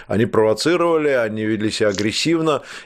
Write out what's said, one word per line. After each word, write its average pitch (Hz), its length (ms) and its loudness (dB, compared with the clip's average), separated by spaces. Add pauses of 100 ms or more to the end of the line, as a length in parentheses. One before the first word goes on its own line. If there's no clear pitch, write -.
Они 107 180 0
провоцировали, 151 840 2
они 110 340 -2
вели 107 280 0
себя 107 180 2
агрессивно, 143 720 0 (240)